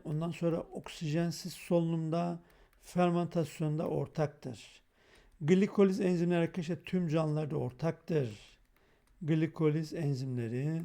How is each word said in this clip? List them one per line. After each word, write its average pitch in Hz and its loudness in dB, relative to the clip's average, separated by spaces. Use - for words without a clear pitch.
ondan 160 -2
sonra 170 -2
oksijensiz 165 -4
solunumda, 170 0
fermentasyonda 170 0
ortaktır. 143 -4
Glikoliz 190 4
enzimleri 175 2
arkadaşlar 165 -2
tüm 180 0
canlılarda 156 0
ortaktır. 135 -4
Glikoliz 156 2
enzimleri 135 -2